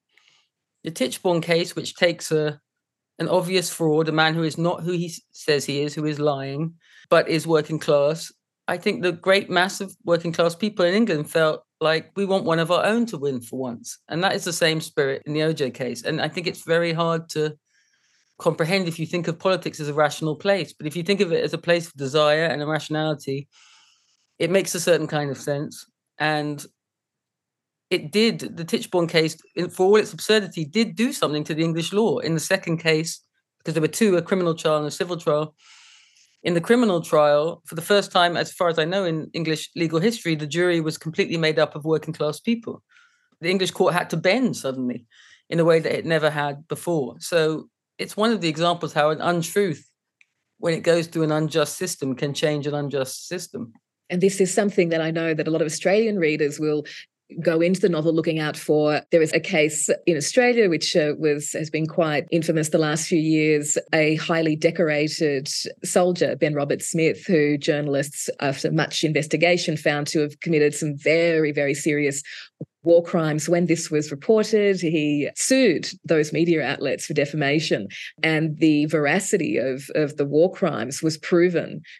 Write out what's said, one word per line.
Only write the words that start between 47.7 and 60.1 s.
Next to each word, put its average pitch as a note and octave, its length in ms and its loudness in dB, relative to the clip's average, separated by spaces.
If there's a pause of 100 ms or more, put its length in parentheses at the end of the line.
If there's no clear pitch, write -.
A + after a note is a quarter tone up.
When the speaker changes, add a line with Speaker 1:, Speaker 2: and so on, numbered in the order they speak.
Speaker 1:
it's - 180 -8
one A3 160 2
of G3+ 80 -2
the E3+ 80 0
examples E3 460 0
how D3+ 160 4
an D3+ 100 -2
untruth, F3 640 -2 (720)
when E3+ 140 -2
it D#3 80 -2
goes E3 280 2
through E3 160 0
an D#3 80 2
unjust D3+ 440 0
system, D3 380 -4
can C#3+ 180 -4
change D3 340 -2
an D3 80 -4
unjust C#3 540 -4
system. - 440 -10 (360)
Speaker 2:
And F3+ 140 -2
this F#3+ 180 4
is F#3 120 2
something G3 360 2
that E3 140 0
I D#3+ 80 -2
know E3 240 0
that D3+ 120 -2
a D#3 40 -2
lot D#3+ 100 0
of D#3 60 0
Australian G#3 520 0
readers D3+ 400 0
will D3+ 260 -2 (560)
go E3 200 2
into F3+ 200 2
the G#3 80 4
novel D#3+ 240 2
looking D#3+ 280 0
out D3+ 160 -2
for. D3+ 460 2 (100)
There E3 100 6
is D#3 100 0
a E3+ 60 2
case D#3 500 0 (160)
in E3+ 120 2